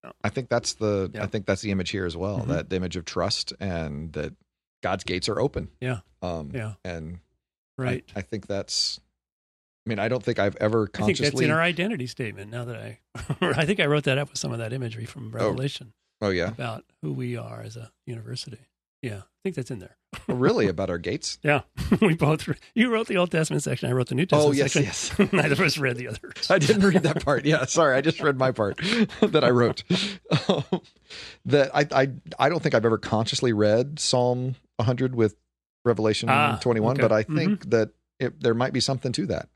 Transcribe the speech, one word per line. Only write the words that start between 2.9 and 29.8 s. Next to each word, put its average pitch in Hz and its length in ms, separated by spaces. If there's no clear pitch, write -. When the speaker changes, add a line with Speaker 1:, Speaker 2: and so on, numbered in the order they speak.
Speaker 2:
of 85 100
trust - 520
and 80 540
that 76 220
God's 92 220
gates 92 240
are 104 120
open. 120 280
Speaker 1:
Yeah. 123 200
Speaker 2:
Um, 82 320
Speaker 1:
Yeah. 107 220
Speaker 2:
and 85 360
Speaker 1:
Right. 127 260
Speaker 2:
I, 104 40
I 98 40
think 101 240
that's, - 540
I - 20
mean, 110 100
I 107 100
don't 123 140
think 120 160
I've 98 180
ever 107 260
Speaker 1:
I - 20
think 98 80
that's - 280
Speaker 2:
consciously 135 260
Speaker 1:
in 151 40
our 160 120
identity 170 460
statement 104 420
now 120 160
that 120 100
I, 107 220
<laughs> - 260
I 160 240
think 190 160
I 160 60
wrote 147 180
that 135 140
up 143 100
with - 100
some 135 140
of 117 60
that 113 160
imagery 113 320
from 113 280
Speaker 2:
Oh. 110 140
Speaker 1:
Revelation 131 460
Speaker 2:
Oh, 104 80
yeah. 90 200
Speaker 1:
about 113 360
who 147 140
we 120 240
are 113 240
as 113 160
a 110 120
university. 113 520
Yeah, 107 200
I - 220
think 190 140
that's 127 140
in 120 80
there. 90 180
<laughs> - 160
Speaker 2:
Really, 131 400
about 92 220
our 85 80
gates? 90 440
Speaker 1:
Yeah. 147 200
<laughs> - 220
We 175 120
both 160 320
re-, 165 80
you 240 180
wrote 226 160
the 208 80
Old 180 140
Testament 151 320
section, - 260
I 123 40
wrote 127 160
the - 60
New 156 160
Speaker 2:
Oh, 147 220
Speaker 1:
Testament 135 60
Speaker 2:
yes, 135 140
Speaker 1:
section. - 260
Speaker 2:
yes. - 80
Speaker 1:
<laughs> 180 100
Neither 151 120
of 151 60
us 156 180
read 127 180
the 123 120
others. - 420
Speaker 2:
I 190 80
didn't 190 260
read 185 200
that - 200
part. 139 220
Yeah, 143 180
sorry, 143 320
I 139 60
just 156 180
read 143 160
my 131 160
part 107 240
<laughs> 214 460
that 160 200
I 120 80
wrote. 120 320